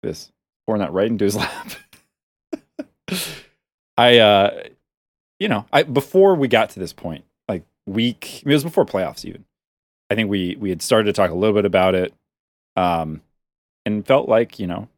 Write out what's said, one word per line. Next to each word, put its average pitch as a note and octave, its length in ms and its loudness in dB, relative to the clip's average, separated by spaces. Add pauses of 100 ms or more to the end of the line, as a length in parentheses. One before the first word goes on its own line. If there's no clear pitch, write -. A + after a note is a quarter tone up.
This, - 280 -12 (360)
pouring G#2+ 140 -2
that D#2+ 120 -4
right G2 160 0
into G#2+ 160 -2
his G2+ 120 0
<laughs> - 0 -
lap. - 340 -8 (2250)
I, A#2+ 220 6
uh, G#2 440 4 (760)
you G3+ 100 -4
know, A2 240 -2
I, D3 120 4
before F#3 500 2
we C#3 140 0
got A2 220 2
to - 100 -18
this F2 120 -10
point, D#2 320 -14 (240)
like, F#2 140 -6 (240)
week, A2+ 580 -6
I - 40 -6
mean, C#3 40 2
it D3+ 40 4
was C#3+ 80 0
before E3 200 0
playoffs F#2 400 -6
even. - 200 -18 (680)
I G#2 40 0
think G#2+ 160 -2
we, F#2 280 -4
we G2 120 -6
had E2+ 120 -6
started A2 240 2
to G#2 60 0
talk F#2+ 180 0
a D#2+ 40 -8
little G2+ 200 2
bit G#2 100 2
about F#2 300 2
it, F#2 200 -2 (640)
um, E2 460 -2 (640)
and G#2+ 220 -6
felt C3+ 220 2
like, A2+ 300 0
you G2 80 -8
know F#2 320 -10